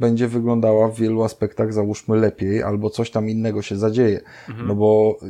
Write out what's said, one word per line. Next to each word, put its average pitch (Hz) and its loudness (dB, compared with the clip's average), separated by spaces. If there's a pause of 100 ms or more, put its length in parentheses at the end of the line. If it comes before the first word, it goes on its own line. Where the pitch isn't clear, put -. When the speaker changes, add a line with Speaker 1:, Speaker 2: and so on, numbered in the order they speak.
Speaker 1:
będzie 117 0
wyglądała 113 2
w 110 -6
wielu 110 0
aspektach, 110 -4
załóżmy, 107 -2
lepiej, 104 0
albo 104 -2
coś 113 -6
tam 110 -2
innego 110 -2
się 101 -6
zadzieje. 110 2 (280)
Speaker 2:
Mhm. 117 -8
Speaker 1:
No 101 0
bo 107 4 (120)